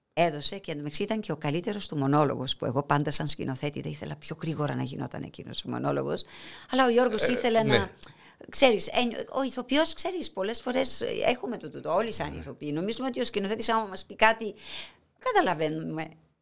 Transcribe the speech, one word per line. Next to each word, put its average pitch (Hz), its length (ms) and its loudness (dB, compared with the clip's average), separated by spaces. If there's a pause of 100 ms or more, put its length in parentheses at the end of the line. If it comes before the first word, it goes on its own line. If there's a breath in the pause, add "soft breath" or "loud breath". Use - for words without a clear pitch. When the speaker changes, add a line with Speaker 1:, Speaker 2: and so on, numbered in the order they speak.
(140)
Speaker 1:
Έδωσε 156 460 0
και 185 120 -10
εντωμεταξύ 147 320 -4
ήταν 220 180 -2
και 196 100 -4
ο 147 60 -2
καλύτερος 180 500 -2
του 165 100 -4
μονόλογος, 135 580 2
που - 100 -6
εγώ 131 180 0
πάντα 147 280 2
σαν 151 160 2
σκηνοθέτη 139 540 -2
θα 151 80 -6
ήθελα 151 260 -8
πιο 160 260 -10
γρήγορα 147 340 -2
να 127 80 -2
γινόταν - 400 -8
εκείνος - 420 -10
ο - 40 -10
μονόλογος. 139 540 -2 (480 loud breath)
Αλλά 262 140 4
ο 247 40 6
Γιώργος 233 320 4
Speaker 2:
Ε, - 100 4
Speaker 1:
ήθελε 226 320 2
Speaker 2:
ναι. 131 140 4
Speaker 1:
να, 98 140 0 (580 loud breath)
ξέρεις, 240 380 6
ένιο-, - 420 0
ο - 140 0
ηθοποιός, 262 500 0
ξέρεις, 359 380 -4
πολλές 208 300 -4
φορές, - 400 0
ε, - 60 -2 (180)
έχουμε 247 320 0
το 160 120 -12
τούτο, 151 240 -6
όλοι 220 180 2
σαν 147 220 -4
ηθοποιοί. 151 400 -8
Νομίζουμε 214 340 -2
ότι 254 120 -4
ο 254 40 0
σκηνοθέτης, 220 460 0
άμα 226 180 2
μας 190 180 -8
πει 202 100 -16
κάτι, 220 380 6 (640 loud breath)
καταλαβαίνουμε 160 880 0 (340)